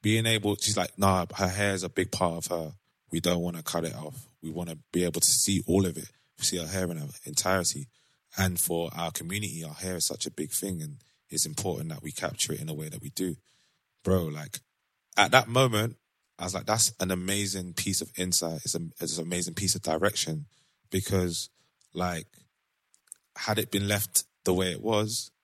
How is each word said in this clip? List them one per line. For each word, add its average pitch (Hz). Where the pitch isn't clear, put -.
being 110
able, 104
she's 107
like, 90
"Nah, 95
her 98
hair 101
is 92
a 87
big 92
part 85
of 82
her. 82
We 82
don't 87
wanna 85
cut 82
it 78
off. 76
We 80
wanna 82
be 90
able 85
to -
see 101
all 92
of 85
it, -
see -
her 80
hair 92
in 82
her 73
entirety." 90
And 92
for 85
our 82
community, 85
our 78
hair 92
is 80
such -
a -
big -
thing, 92
and 78
it's 80
important 80
that 76
we 76
capture -
it 76
in 78
a 78
way 76
that -
we 71
do. 92
Bro, 92
like, 76
at 104
that 127
moment, 117
I -
was 92
like, 90
"That's 110
an 95
amazing 92
piece -
of 80
insight. 85
It's -
a, 82
it's -
an 80
amazing 87
piece 95
of 92
direction." 82
Because, 92
like, 87
had 107
it -
been 101
left -
the 95
way 90
it 80
was 107